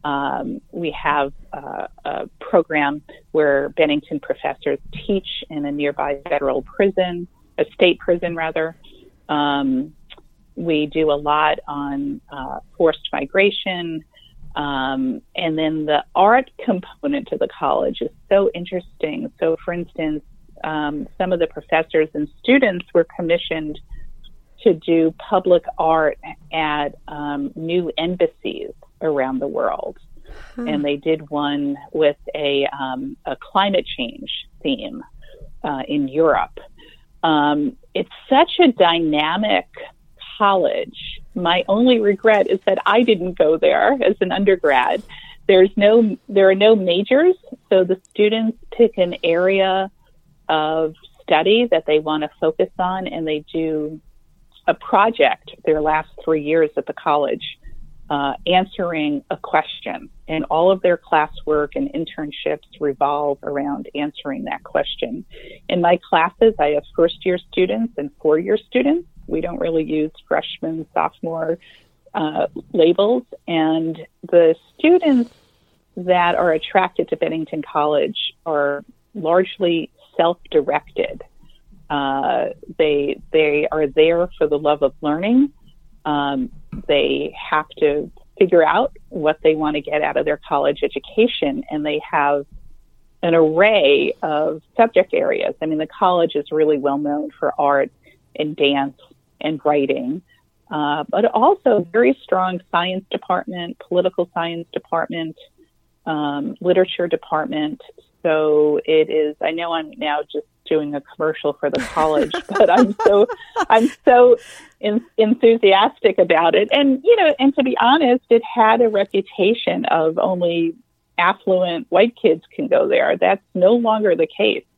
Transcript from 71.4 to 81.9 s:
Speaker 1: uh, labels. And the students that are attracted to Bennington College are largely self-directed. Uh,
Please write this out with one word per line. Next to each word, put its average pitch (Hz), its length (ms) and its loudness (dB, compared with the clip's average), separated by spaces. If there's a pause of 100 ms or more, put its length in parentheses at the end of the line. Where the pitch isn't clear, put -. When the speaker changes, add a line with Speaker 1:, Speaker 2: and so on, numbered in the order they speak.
Speaker 1:
uh, 156 320 -2 (260)
labels. 202 520 2 (220)
And 160 600 -2 (220)
the 165 280 4 (220)
students 311 520 4 (640)
that 180 380 2
are 175 180 2
attracted 175 560 -2
to 156 80 -4
Bennington 160 460 -6
College 147 560 -2 (260)
are 143 400 -4 (300)
largely 175 760 -2 (260)
self-directed. - 1040 -2 (680)
Uh, 139 600 -2 (280)